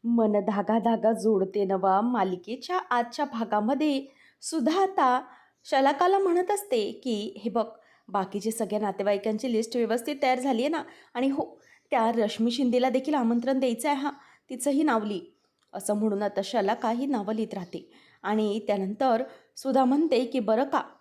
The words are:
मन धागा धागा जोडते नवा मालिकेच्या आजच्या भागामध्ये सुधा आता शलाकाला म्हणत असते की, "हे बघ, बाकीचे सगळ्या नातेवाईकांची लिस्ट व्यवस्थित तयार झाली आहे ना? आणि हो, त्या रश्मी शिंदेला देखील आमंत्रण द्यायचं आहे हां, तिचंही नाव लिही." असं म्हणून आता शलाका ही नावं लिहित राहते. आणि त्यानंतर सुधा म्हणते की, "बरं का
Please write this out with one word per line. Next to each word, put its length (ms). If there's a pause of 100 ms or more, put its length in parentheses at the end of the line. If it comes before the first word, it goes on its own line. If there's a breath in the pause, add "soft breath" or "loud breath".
मन 420
धागा 320
धागा 340
जोडते 520
नवा 360
मालिकेच्या 800 (100)
आजच्या 360
भागामध्ये 760 (400 loud breath)
सुधा 400
आता 400 (440 loud breath)
शलाकाला 540
म्हणत 320
असते 400
की, 460
"हे 120
बघ, 160 (420 soft breath)
बाकीचे 440
सगळ्या 280
नातेवाईकांची 720
लिस्ट 260
व्यवस्थित 440
तयार 180
झाली 220
आहे 80
ना? 120 (320 loud breath)
आणि 160
हो, 160 (460 soft breath)
त्या 200
रश्मी 400
शिंदेला 380
देखील 240
आमंत्रण 460
द्यायचं 300
आहे 80
हां, 140 (380 loud breath)
तिचंही 340
नाव 200
लिही." 180 (520)
असं 240
म्हणून 260
आता 200
शलाका 460
ही 160
नावं 280
लिहित 200
राहते. 360 (340 soft breath)
आणि 440
त्यानंतर 560 (320 loud breath)
सुधा 300
म्हणते 400
की, 140
"बरं 240
का 180 (200)